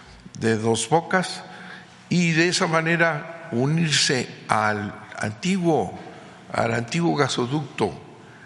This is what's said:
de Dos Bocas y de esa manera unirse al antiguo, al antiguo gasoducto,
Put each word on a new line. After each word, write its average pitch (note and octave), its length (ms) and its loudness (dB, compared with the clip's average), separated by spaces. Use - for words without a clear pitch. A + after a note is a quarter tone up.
de A2+ 180 2
Dos A2 320 2
Bocas E3+ 540 0
y E3+ 220 4
de E3 180 4
esa F3+ 200 0
manera D#3+ 800 0
unirse C#3+ 800 2
al G#2+ 460 0
antiguo, D3+ 800 0
al A#2 200 0
antiguo D3+ 440 0
gasoducto, C3 760 0